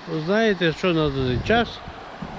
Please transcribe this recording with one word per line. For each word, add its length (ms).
Знаєте, 480
що 200
на 160
даний 380
час 320